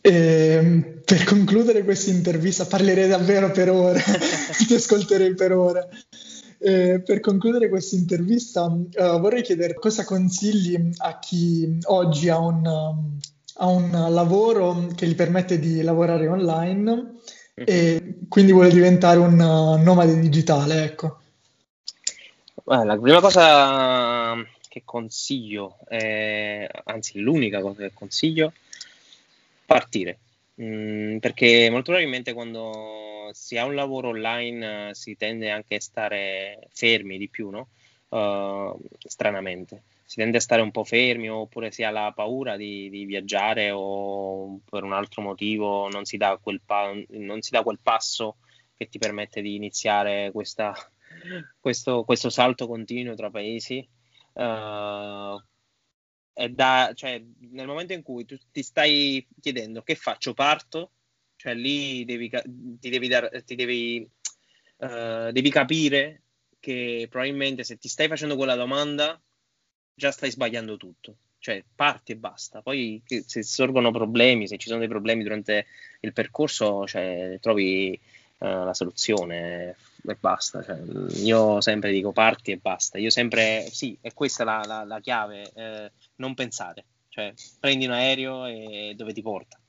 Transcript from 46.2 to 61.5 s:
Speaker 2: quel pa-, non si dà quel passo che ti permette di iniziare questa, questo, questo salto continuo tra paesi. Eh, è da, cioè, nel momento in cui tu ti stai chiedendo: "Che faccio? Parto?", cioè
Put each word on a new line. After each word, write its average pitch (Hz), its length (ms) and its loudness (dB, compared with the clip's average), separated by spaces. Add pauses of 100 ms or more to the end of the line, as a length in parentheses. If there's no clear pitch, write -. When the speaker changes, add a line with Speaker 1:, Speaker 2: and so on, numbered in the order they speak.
Speaker 2:
quel 98 240 -10
pa-, 101 280 -4 (160)
non 107 320 -14
si - 100 -12
dà 117 120 0
quel 110 180 -4
passo 113 560 -4 (380)
che 113 120 -12
ti - 120 -20
permette 104 420 -8
di 104 140 -8
iniziare 101 760 -4
questa, 104 420 -8 (840)
questo, 123 460 -4
questo 123 240 0
salto 123 380 0
continuo 117 480 -10
tra 107 140 -10
paesi. 113 580 -10 (460)
Eh, 104 1080 -10 (920)
è 120 160 -6
da, 127 440 2
cioè, 123 300 -12 (280)
nel 131 140 -16
momento 170 280 -10
in 165 100 -14
cui 120 220 -12
tu 135 120 -20 (140)
ti 143 120 -10
stai 143 600 0 (160)
chiedendo: 113 400 -10
"Che 156 140 -6
faccio? - 380 -8
Parto?", 156 580 -2 (440)
cioè 123 200 -10